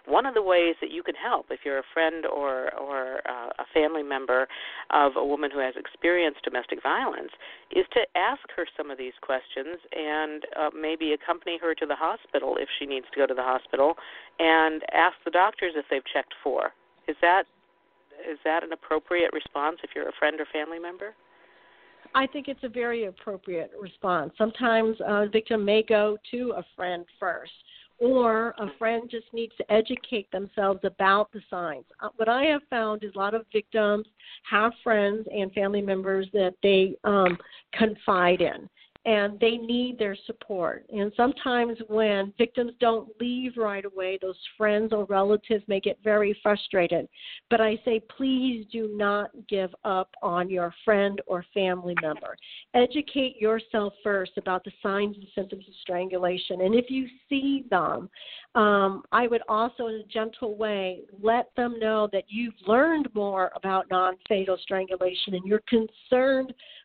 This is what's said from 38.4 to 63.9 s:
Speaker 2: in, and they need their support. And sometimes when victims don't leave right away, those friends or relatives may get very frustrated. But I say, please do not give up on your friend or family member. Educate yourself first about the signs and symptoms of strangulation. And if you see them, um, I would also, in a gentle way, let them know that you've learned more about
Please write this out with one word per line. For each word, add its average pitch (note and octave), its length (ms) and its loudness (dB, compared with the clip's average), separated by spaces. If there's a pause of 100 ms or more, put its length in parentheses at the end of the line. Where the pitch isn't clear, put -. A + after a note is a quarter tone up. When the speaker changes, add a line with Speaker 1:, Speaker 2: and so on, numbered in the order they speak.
Speaker 2:
in, - 300 -2 (360)
and G#3 320 2
they A#3 200 2
need A#3+ 400 -2
their G3+ 260 -2
support. - 640 -6
And G#3 240 -2
sometimes A#3+ 600 0 (120)
when G#3 500 2
victims A#3+ 420 0
don't A3+ 260 2 (140)
leave B3 380 -4
right G3+ 260 -2
away, F#3+ 380 -6
those F#3 160 -8 (180)
friends G#3+ 380 2
or G#3 100 0
relatives G3+ 640 2
may G3 100 2
get G3 240 -2
very G#3 400 4
frustrated. F3+ 640 2 (440)
But A3+ 100 6
I A3 240 2
say, A3+ 160 2 (160)
please B3+ 560 0
do A3+ 240 -4
not G3+ 340 0 (160)
give F#3+ 220 0 (160)
up F#3+ 240 0 (140)
on F3+ 260 0
your F3 260 -2 (120)
friend G3+ 400 4
or F3 260 -4
family F3+ 480 0
member. D3+ 340 -4 (380)
Educate B3+ 640 2
yourself G#3+ 540 0 (100)
first F#3+ 360 -2
about F#3 260 -4
the - 80 -14 (100)
signs G3+ 360 -2
and G3 160 -20
symptoms G3 340 -8
of - 140 -20
strangulation. F3+ 800 -2
And G3 120 4
if A#3+ 140 4
you C4 180 -2 (220)
see C#4 420 0
them, F3 380 0 (460)
um, G3+ 480 4 (100)
I A#3+ 140 4
would A3+ 240 2
also, A3+ 380 0
in A3 80 -6
a G#3 80 -12
gentle A3 520 -6
way, G3 440 -4 (200)
let A3+ 360 2
them A#3+ 220 -2
know A3 340 2
that G3 160 -2
you've A3+ 260 -6 (120)
learned C#4+ 460 4
more G3 420 0
about F#3+ 360 -2